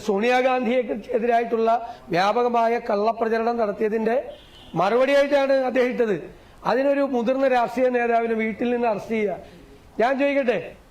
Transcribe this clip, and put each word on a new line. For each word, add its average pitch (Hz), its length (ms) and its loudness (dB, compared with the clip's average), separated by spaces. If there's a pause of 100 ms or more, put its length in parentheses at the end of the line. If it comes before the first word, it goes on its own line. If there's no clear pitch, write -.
സോണിയാഗാന്ധിയെ 247 720 0 (380)
എതിരായിട്ടുള്ള 233 520 0 (440)
വ്യാപകമായ 226 600 2 (160)
കള്ളപ്രചരണം 226 720 0
നടത്തിയതിൻ്റെ 220 540 -2 (640)
മറുപടിയായിട്ടാണ് 269 800 2 (120)
അദ്ദേഹം 247 260 2
ഇട്ടത്. 214 200 0 (540)
അതിനൊരു 277 340 2 (140)
മുതിർന്ന 262 280 0 (120)
രാഷ്ട്രീയ 240 400 0
നേതാവിനെ 233 380 0 (100)
വീട്ടിൽ 220 280 -4
നിന്ന് 240 200 0
അറസ്റ്റ് 208 240 -6
ചെയ്യുക. 196 200 -2 (640)
ഞാൻ 240 100 2 (100)
ചോദിക്കട്ടെ, 269 380 0 (320)